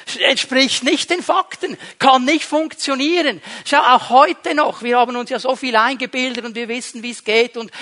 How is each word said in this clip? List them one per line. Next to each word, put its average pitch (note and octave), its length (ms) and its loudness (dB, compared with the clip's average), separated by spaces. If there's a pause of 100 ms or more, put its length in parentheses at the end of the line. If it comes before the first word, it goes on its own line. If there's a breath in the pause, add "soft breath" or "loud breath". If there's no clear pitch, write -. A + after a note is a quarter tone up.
(180)
Entspricht C4 640 0
nicht - 260 -2
den F4 140 -2
Fakten. - 560 -4 (220 loud breath)
Kann C4 240 4
nicht D4+ 200 0
funktionieren. D4 960 -2 (240 loud breath)
Schau, C#4+ 140 2
auch B3+ 320 4
heute D4+ 460 4
noch. D4 260 -2
Wir A#3+ 160 2
haben B3 160 2
uns A#3+ 160 -8
ja B3+ 80 -4
so C4 160 0
viel B3+ 220 -2
eingebildet B3 680 -2
und A3+ 120 -10
wir A#3+ 100 -6
wissen, A#3 380 -8
wie A#3+ 80 -8
es - 100 -16
geht A3+ 340 2
und A3+ 140 -10 (120)